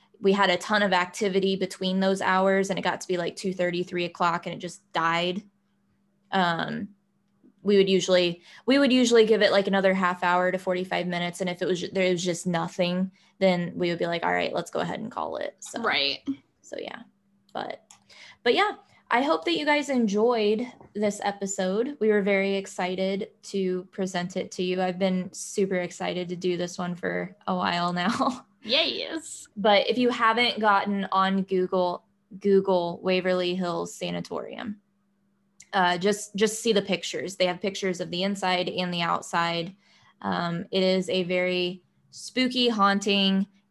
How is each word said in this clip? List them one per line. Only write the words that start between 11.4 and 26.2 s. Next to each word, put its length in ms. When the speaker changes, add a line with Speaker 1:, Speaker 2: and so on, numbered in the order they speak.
Speaker 1:
And 100
if 100
it 80
was, 220
there 200
was 140
just 220
nothing, 640
then 380
we 140
would 80
be 80
like, 180
"All 80
right, 220
let's 160
go 100
ahead 200
and 100
call 260
it." 240
So, 220
Speaker 2:
Right. 380
Speaker 1:
so 180
yeah, 200
but, 300
but 120
yeah, 180
I 120
hope 220
that 120
you 80
guys 240
enjoyed 800
this 280
episode. 800
We 80
were 140
very 340
excited 720
to 480
present 440
it 160
to 100
you. 200
I've 160
been 340
super 440
excited 540